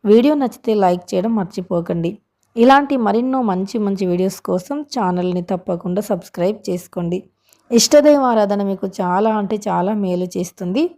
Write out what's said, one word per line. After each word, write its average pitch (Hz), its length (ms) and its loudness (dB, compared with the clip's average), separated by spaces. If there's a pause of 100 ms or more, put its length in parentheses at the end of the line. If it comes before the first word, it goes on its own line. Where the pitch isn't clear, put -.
వీడియో 233 300 6
నచ్చితే 262 400 -2
లైక్ 180 320 2
చేయడం 208 280 -2
మర్చిపోకండి. 175 760 -4 (460)
ఇలాంటి 269 400 4
మరెన్నో 240 460 0
మంచి 190 360 -2
మంచి 196 280 -2
వీడియోస్ 185 340 -2
కోసం 185 380 -4 (120)
ఛానల్ని 180 520 -2
తప్పకుండా 180 600 -4
సబ్స్క్రైబ్ 190 600 -4
చేసుకోండి. 180 560 -6 (520)
ఇష్టదైవ 285 520 6
ఆరాధన 208 400 2
మీకు 196 260 -4
చాలా 185 480 0
అంటే 208 200 -2
చాలా 190 380 -2
మేలు 185 320 -2
చేస్తుంది. 180 560 -4 (160)